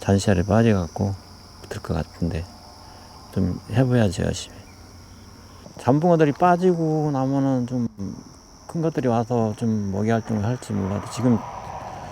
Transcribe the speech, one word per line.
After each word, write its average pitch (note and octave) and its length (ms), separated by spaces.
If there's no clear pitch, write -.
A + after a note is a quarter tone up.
잔시알에 G2 420
빠져갖고 G2+ 720
붙을 - 200
것 - 120
같은데 D#2+ 500
좀 F2+ 260
해봐야죠, A2+ 540
열심히. - 320
잔붕어들이 D#3 540
빠지고 E3 800
나면은 C3+ 540
좀 B2 220
큰 E3+ 160
것들이 D#3 240
와서 A2+ 500
좀 G#2+ 360
먹이 G#2+ 180
활동을 A2 340
할지 A#2+ 280
몰라도 G2 400
지금 A#2 260